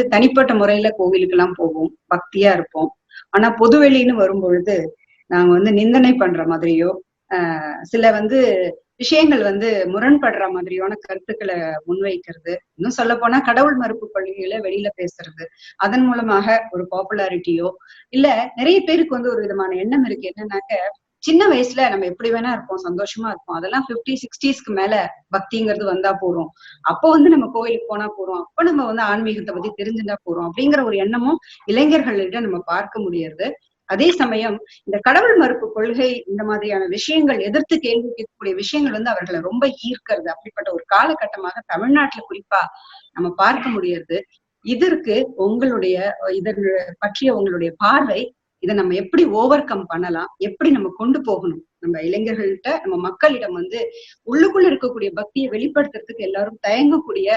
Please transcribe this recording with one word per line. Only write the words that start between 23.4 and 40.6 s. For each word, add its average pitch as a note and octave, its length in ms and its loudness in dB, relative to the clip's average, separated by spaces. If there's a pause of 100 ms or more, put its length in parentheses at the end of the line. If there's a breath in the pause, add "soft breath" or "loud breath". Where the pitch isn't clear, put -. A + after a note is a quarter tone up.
அதெல்லாம் G#3 300 -2
ஃபிஃப்டி, A#3 280 -6
சிக்ஸ்டீஸ்க்கு C4 580 -6
மேல G3 200 0 (380)
பக்திங்கிறது G#3 540 -2
வந்தா F#3+ 340 0
போறோம், E3+ 280 -2 (380 loud breath)
அப்போ - 240 2
வந்து D#4+ 200 8
நம்ம C#4 220 6
கோயிலுக்கு A3+ 380 -4
போனா G#3 200 -4
போறோம், F#3 340 -8
அப்ப - 200 -2
நம்ம D4 220 2
வந்து A3+ 180 -2
ஆன்மீகத்தை G#3 520 -2
பத்தி F#3 180 -6
தெரிஞ்சுட்டா G#3 500 -6
போறோம் E3+ 240 -6
அப்படிங்கிற C4+ 380 2
ஒரு G3+ 120 -2
எண்ணமும் A#3+ 420 0 (280 soft breath)
இளைஞர்கள்கிட்ட A#3 760 2
நம்ம F#3+ 240 -4
பார்க்க G3+ 400 -4
முடியாது. E3+ 420 -6 (420)
அதே G#3+ 240 2
சமயம் A3 440 -2 (260 soft breath)
இந்த G3+ 180 -4
கடவுள் G4+ 360 6
மறுப்பு B3+ 360 2
கொள்கை, A#3+ 360 0 (180)
இந்த G3 160 -4
மாதிரியான G#3 440 -2
விஷயங்கள், C4+ 540 0
எதிர்த்து C4+ 380 0
கேள்வி A#3 300 -2
கேட்கக்கூடிய G#3+ 460 -8
விஷயங்கள் B3 420 -2
வந்து A3+ 160 -2
அவர்களை F3 280 -6
ரொம்ப A3 240 -2 (160)
ஈர்க்கிறது. A3+ 480 -6
அப்படிப்பட்ட G3+ 420 -10